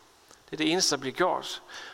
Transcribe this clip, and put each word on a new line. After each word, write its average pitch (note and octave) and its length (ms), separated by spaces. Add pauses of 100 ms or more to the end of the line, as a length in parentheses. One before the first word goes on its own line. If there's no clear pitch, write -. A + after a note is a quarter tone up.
(460)
Det - 60
er D3+ 40
det D#3 160
eneste, F3+ 240
der C3+ 40
bliver C3 160
gjort. D3+ 460 (320)